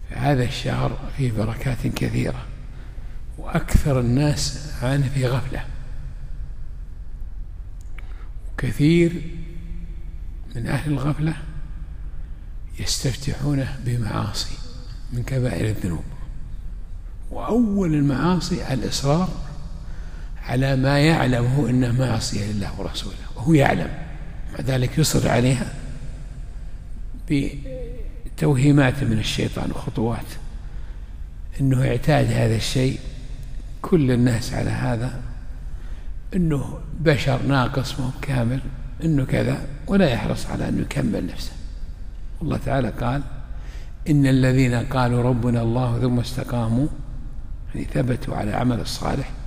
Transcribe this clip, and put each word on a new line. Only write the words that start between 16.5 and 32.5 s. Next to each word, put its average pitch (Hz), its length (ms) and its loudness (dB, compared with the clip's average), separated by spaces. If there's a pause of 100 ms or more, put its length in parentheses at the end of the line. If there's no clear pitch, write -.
وأول 190 600 2
المعاصي 143 800 2
الإصرار 147 560 2 (1160)
على 135 300 2
ما 139 240 4
يعلمه 131 680 4
إنه 127 220 4
معصية 110 600 0
لله 95 280 -2
ورسوله، 92 360 -6 (200)
وهو 151 180 4
يعلم، - 360 6 (640)
مع - 60 -6
ذلك 127 380 0
يصر 139 320 4
عليها 127 440 4 (1600)
بتوهيمات 139 1700 2
من 113 160 2
الشيطان - 520 -2
وخطوات، - 540 -2 (1400)
إنه 131 260 4
اعتاد 120 440 4
هذا 113 240 4